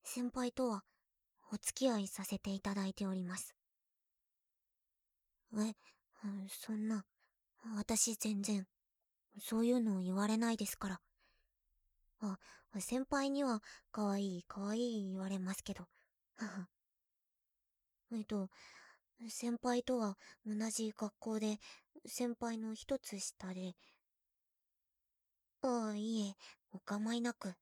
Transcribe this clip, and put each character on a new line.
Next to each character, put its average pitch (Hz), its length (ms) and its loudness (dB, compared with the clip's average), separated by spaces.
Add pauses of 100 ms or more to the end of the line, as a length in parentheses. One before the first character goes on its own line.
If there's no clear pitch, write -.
先 247 260 -2
輩 247 220 0
と 254 160 2
は、 202 160 0 (640)
お 208 60 -2
付 - 160 -2
き 262 180 4
合 214 100 2
い 196 80 0
さ - 160 -8
せ 196 140 -2
て - 120 -4
い 196 100 -2
た 202 140 0
だ 196 120 0
い 190 80 -2
て 202 120 -2
お 190 80 0
り 185 100 -2
ま 180 120 -4
す。 - 200 -10 (2000)
え、 214 180 2 (760)
そ - 240 -8
ん 214 140 -2
な、 214 200 0 (680)
私 214 420 2
全 208 260 0
然、 202 260 0 (720)
そ 226 180 0
う 233 80 6
い 240 60 8
う 247 80 6
の 208 180 4
を - 20 0
言 185 140 0
わ 202 120 4
れ 220 100 4
な 233 140 4
い 226 60 2
で 214 100 -2
す - 100 -6
か 196 120 -2
ら。 185 120 -4 (1200)
あ、 196 200 -4 (400)
先 254 240 0
輩 277 260 4
に 277 140 4
は、 226 180 2 (300)
か 214 120 2
わ 202 140 4
い 196 200 0
い、 175 40 -8
か - 180 -10
わ 202 140 0
い 226 40 2
い 220 340 2
言 190 60 -4
わ 190 100 -2
れ 196 100 0
ま 190 160 0
す - 80 -8
け 196 120 -4
ど。 - 140 -10 (500)
<laughs> 190 300 -4 (1400)
え 226 120 -2
っ - 20 -4
と、 196 260 -2 (760)
先 233 340 -2
輩 247 220 4
と 254 140 2
は 208 200 0 (260)
同 214 100 -2 (160)
じ 220 220 0
学 214 260 -4
校 220 200 -2
で、 214 220 2 (460)
先 240 280 -2
輩 226 240 -2
の 220 160 -4
一 262 240 -2
つ - 220 -8
下 185 340 -6
で。 185 220 -6 (1900)
あ 240 300 2
あ、 208 40 -2
い 214 320 0
え、 196 80 -8 (360)
お 185 80 -12
構 214 340 -2
い 240 60 0
な 233 140 0
く。 185 280 -8